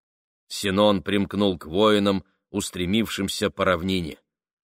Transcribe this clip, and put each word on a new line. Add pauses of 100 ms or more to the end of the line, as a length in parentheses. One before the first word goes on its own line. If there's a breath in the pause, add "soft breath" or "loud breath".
(520)
Синон
примкнул
к
воинам, (240)
устремившимся
по
равнине. (460)